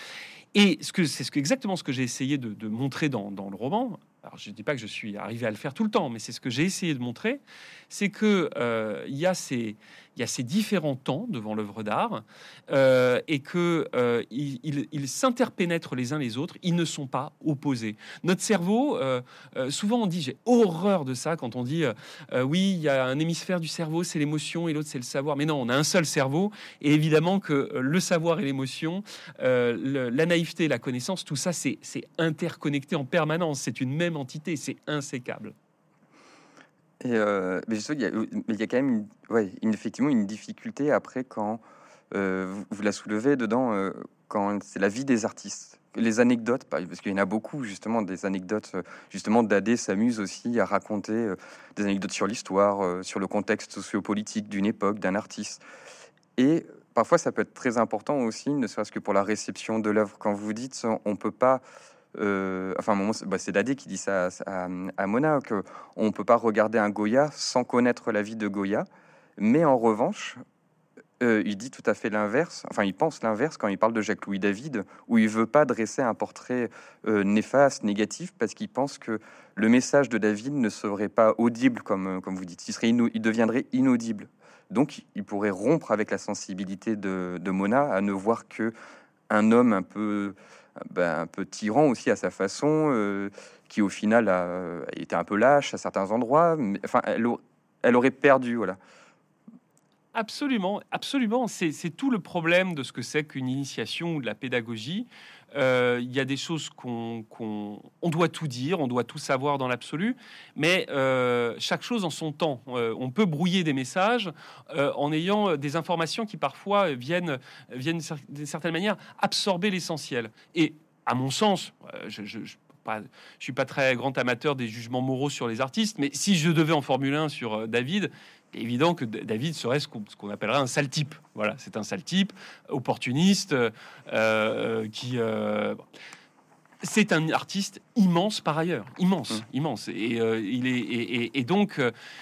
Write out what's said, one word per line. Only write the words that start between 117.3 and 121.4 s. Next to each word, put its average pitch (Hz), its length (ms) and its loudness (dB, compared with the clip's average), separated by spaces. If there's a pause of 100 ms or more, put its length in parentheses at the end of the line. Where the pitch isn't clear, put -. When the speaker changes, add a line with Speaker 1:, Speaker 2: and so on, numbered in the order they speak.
Speaker 1:
viennent 156 300 -2
cer-, 151 160 -8 (120)
d'une 147 180 -10
certaine 165 260 -4
manière 196 240 0 (220)
absorber 196 500 0
l'essentiel. 139 640 -4 (220)
Et 160 200 2 (320)
à 120 80 2
mon 131 160 0
sens, 196 440 2 (200)